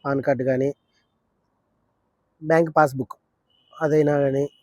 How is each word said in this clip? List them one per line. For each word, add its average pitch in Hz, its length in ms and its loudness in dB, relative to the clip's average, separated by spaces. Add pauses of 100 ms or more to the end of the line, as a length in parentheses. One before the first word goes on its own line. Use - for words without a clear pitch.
పాన్ 139 220 -4
కార్డు 131 220 -2
కానీ, 131 260 -2 (1700)
బ్యాంక్ 160 320 2
పాస్‌బుక్ 135 400 0 (580)
అదైనా 151 460 0
కానీ, 139 260 0 (180)